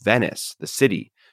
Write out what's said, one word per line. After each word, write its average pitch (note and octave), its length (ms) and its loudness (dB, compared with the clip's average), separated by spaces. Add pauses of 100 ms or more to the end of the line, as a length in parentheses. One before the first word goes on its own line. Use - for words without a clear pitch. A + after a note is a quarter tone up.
Venice, - 600 0
the D#2+ 60 -12
city, - 440 0 (220)